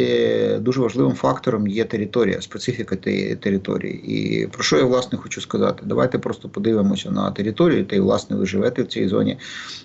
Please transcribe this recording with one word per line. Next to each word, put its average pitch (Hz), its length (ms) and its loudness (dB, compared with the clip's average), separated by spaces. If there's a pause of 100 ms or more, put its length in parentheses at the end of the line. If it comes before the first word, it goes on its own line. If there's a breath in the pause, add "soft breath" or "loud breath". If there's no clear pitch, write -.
е, 110 520 2
дуже 127 200 2
важливим 123 320 2
фактором 127 540 0
є 107 180 0
територія, 104 560 0
специфіка - 540 -4
тієї 101 400 -2
території. - 580 -2
І 107 540 -2
про - 160 -8
що 151 140 2
я, 147 60 4
власне, 123 340 2
хочу - 240 -10
сказати? 101 440 -2
Давайте 120 340 0
просто - 300 -6
подивимося 101 640 0
на 98 200 0
територію, 104 540 2
та 104 100 -4
й, 98 40 4
власне, 104 360 2
ви 101 100 0
живете 104 380 0
в - 40 -2
цій 110 200 -2
зоні. 104 300 2 (480 loud breath)